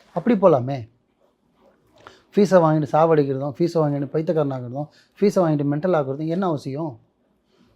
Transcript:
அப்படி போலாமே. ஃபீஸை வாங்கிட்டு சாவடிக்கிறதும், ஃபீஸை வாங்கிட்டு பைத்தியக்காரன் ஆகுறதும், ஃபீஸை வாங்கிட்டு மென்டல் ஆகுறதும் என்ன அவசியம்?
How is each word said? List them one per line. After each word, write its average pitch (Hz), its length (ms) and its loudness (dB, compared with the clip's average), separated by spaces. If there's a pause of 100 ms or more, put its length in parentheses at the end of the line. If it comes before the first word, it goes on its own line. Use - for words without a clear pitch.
(160)
அப்படி 226 200 0
போலாமே. 143 420 2 (1500)
ஃபீஸை 185 300 4
வாங்கிட்டு 156 320 2
சாவடிக்கிறதும், 147 640 2
ஃபீஸை 170 240 -2
வாங்கிட்டு 143 320 -2
பைத்தியக்காரன் 156 440 -2
ஆகுறதும், 127 320 -10 (300)
ஃபீஸை 202 240 2
வாங்கிட்டு 151 280 0
மென்டல் 165 280 0
ஆகுறதும் 143 360 -4
என்ன 190 120 -2
அவசியம்? 147 460 -6 (840)